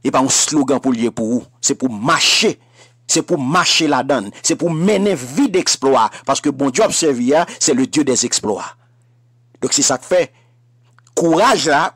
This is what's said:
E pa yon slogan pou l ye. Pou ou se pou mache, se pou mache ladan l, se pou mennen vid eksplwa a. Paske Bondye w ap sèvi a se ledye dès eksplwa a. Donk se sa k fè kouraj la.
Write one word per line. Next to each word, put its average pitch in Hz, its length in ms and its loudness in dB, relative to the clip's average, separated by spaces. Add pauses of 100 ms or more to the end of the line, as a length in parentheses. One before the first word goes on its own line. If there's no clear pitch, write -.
E - 100 0
pa 131 100 2
yon 131 80 0
slogan 139 500 0
pou 131 120 0
l 113 120 -2
ye. 110 80 -2
Pou 117 240 -4
ou - 60 -6 (200)
se 139 140 0
pou 131 120 -2
mache, 143 680 0 (540)
se 160 160 0
pou 170 140 -2
mache 156 500 0
ladan 131 380 0
l, 98 60 -14 (100)
se 170 140 0
pou 170 140 -2
mennen 190 460 0
vid 175 420 0
eksplwa 135 460 2
a. - 220 -8
Paske 139 260 0
Bondye 139 300 0
w 202 40 2
ap 190 80 -4
sèvi 127 400 0
a 170 100 2 (100)
se - 180 0
ledye 135 320 0
dès 123 220 0
eksplwa 101 360 -4
a. - 80 -16 (880)
Donk 127 140 -2
se - 100 0
sa 131 140 0
k - 80 -20
fè 180 180 2 (920)
kouraj 165 560 2
la. 151 240 2